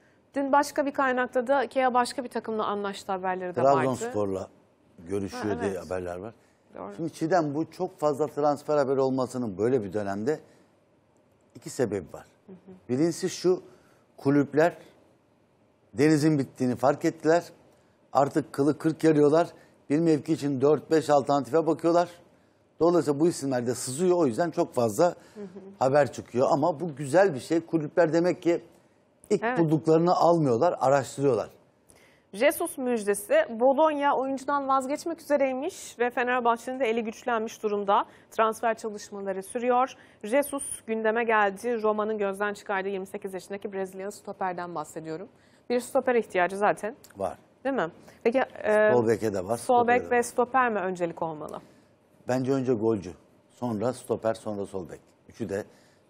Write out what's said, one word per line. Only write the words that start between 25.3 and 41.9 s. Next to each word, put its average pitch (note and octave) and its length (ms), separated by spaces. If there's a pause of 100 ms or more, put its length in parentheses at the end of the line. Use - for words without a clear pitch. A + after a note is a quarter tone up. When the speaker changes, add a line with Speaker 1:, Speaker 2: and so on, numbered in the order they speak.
Speaker 1:
hı. G3+ 60 (320)
Speaker 2:
haber C3+ 340
çıkıyor. A#2+ 380
Ama D3+ 300
bu D#3+ 160
güzel D3+ 380
bir B2 60
şey. E3 200
Kulüpler D#3+ 520
demek E3+ 300
ki E3 220 (680)
ilk G#3 140
Speaker 1:
Evet. A#3+ 140
Speaker 2:
bulduklarını D#3+ 580
almıyorlar, D#3+ 640
araştırıyorlar. C3+ 720 (800)
Speaker 1:
Jesus D4+ 460
müjdesi. A#3+ 720
Bologna C#4+ 640
oyuncudan C4+ 520
vazgeçmek C4+ 520
üzereymiş C#4 800
ve A#3+ 120
Fenerbahçe'nin B3 720
de C4+ 40
eli A3+ 200
güçlenmiş A3+ 580
durumda. G#3 420 (260)
Transfer A3 460
çalışmaları G3+ 640
sürüyor. B3 520 (300)
Jesus C#4 380 (240)
gündeme A3 380
geldi. G#3+ 580
Roma'nın G#3+ 360